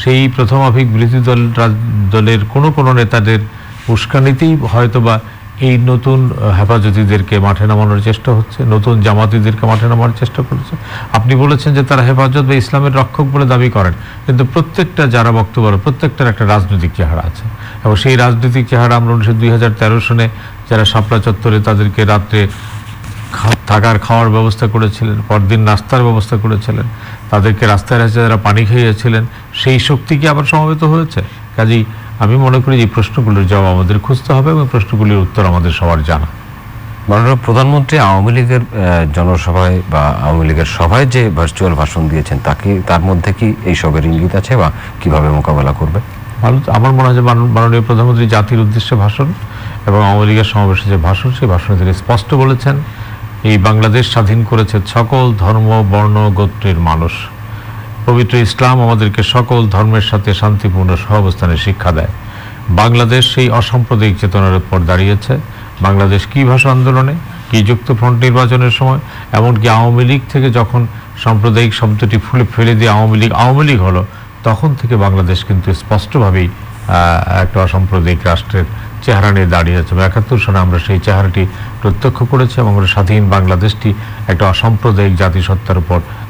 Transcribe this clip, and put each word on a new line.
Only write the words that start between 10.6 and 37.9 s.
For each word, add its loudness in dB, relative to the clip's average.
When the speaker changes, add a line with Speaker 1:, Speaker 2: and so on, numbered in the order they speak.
Speaker 1:
আপনি 2
বলেছেন 2
যে 2
তারা 0
হেফাজত 2
বা 2
ইসলামের 0
রক্ষক 0
বলে 0
দাবি 2
করেন, 0
কিন্তু 2
প্রত্যেকটা -2
যারা 2
বক্তব্য 0
বলে, 2
প্রত্যেকটার -2
একটা 0
রাজনৈতিক 0
চেহারা -2
আছে, -8
এবং 2
সেই 2
রাজনৈতিক 0
চেহারা 2
আমরা 2
উনিশশো 2
দুই 2
হাজার 2
তেরো 2
সনে 0
যারা 2
শাপলা 0
চত্বরে 0
তাদেরকে 0
রাত্রে 0
খা-, -2
থাকার, 2
খাওয়ার 0
ব্যবস্থা 0
করেছিলেন, -2
পরদিন 2
নাস্তার 0
ব্যবস্থা 0
করেছিলেন, -2
তাদেরকে 2
রাস্তায় 0
রাস্তায় 2
যারা 2
পানি 0
খাইয়েছিলেন, 0
সেই 0
শক্তি -2
কি 0
আবার 0
সমবেত 0
হয়েছে? 0
কাজেই 0
আমি 2
মনে 2
করি 0
যে 2
এই 2
প্রশ্নগুলোর 0
জবাব 2
আমাদের 2
খুঁজতে -2
হবে 2
এবং 0
প্রশ্নগুলির 0
উত্তর 0
আমাদের 0
সবার 0
জানা। -2
Speaker 2:
মাননীয় 2
প্রধানমন্ত্রী 0